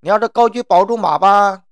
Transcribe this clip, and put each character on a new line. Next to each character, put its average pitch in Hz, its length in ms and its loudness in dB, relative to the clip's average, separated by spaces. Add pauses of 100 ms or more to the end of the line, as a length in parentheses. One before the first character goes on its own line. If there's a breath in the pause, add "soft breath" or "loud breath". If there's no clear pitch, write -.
你 156 80 -12
要 208 100 0
这 220 100 -4
高 240 200 0
车 240 140 -6
保 185 220 0
住 233 120 -4
马 165 220 -4
吧 196 540 0